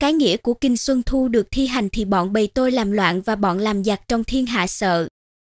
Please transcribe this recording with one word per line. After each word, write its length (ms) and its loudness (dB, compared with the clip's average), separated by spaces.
Cái 120 2
nghĩa 240 4
của 180 -2
Kinh 220 0
Xuân 260 0
Thu 260 0
được 220 0
thi 160 0
hành 220 -2
thì 160 -4
bọn 280 0
bầy 140 2
tôi 260 0
làm 180 0
loạn 320 2
và 140 -2
bọn 220 0
làm 260 -2
giặc 240 -2
trong 160 -2
thiên 220 -2
hạ 200 -2
sợ. 420 -2